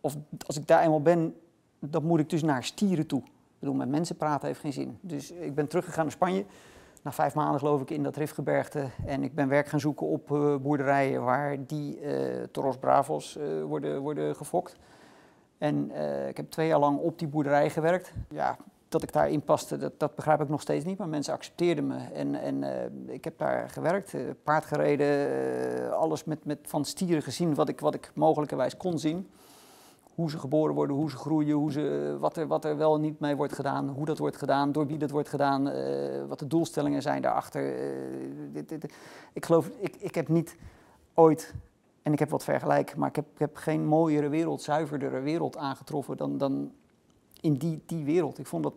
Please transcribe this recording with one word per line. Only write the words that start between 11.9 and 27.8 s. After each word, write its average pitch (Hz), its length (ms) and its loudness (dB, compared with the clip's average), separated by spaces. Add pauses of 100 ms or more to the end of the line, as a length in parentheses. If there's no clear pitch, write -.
eh, 135 500 -2
toros 135 260 -2
bravos, 143 600 4
eh, 156 260 -4
worden, 147 380 -4
worden 147 360 -4
gefokt. - 400 -4 (840)
En, 147 320 0
eh, 143 380 -2
ik 135 80 -8
heb 151 140 -8
twee 160 180 0
jaar 156 100 6
lang 143 200 4
op 160 200 -2
die 165 100 -4
boerderij 147 420 4
gewerkt. 170 420 0 (160)
Ja, 139 280 -2 (320)
dat 160 140 0
ik 147 100 -10
daarin 147 320 4
paste, 151 320 0
dat, 139 240 -4
dat 147 140 0
begrijp 151 260 4
ik 147 80 -2
nog 139 120 -2
steeds 147 240 -2
niet. 190 140 -6
Maar 196 100 -6
mensen 151 240 -4
accepteerden 165 540 0
me. 131 120 -4 (140)
En, 143 220 -2
en, 139 280 -2
eh, - 280 -4 (240)
ik 131 100 -14
heb 156 140 -8
daar 131 320 -2
gewerkt, 160 440 -2
eh, 143 60 -4 (240)
paard 151 200 2
gereden, 147 440 2 (760)
eh, 123 80 -4
alles 156 320 0
met, 156 200 -6
met 147 180 -4
van 151 220 -4
stieren 170 380 0
gezien 156 320 0
wat 151 140 2
ik, - 120 -6